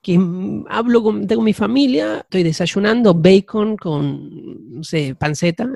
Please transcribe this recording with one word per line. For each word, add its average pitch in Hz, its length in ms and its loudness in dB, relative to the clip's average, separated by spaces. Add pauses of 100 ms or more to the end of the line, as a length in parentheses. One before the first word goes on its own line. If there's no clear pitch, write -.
que, 175 160 2
mm, 185 520 -2
hablo 233 340 2
con, 208 240 -2
tengo 226 160 0
mi 214 100 4
familia, 247 680 0
estoy 185 240 -2
desayunando 196 720 2
bacon 196 640 2
con, 143 1000 -8
no 160 60 -12
sé, 143 320 -4
panceta, 170 600 -2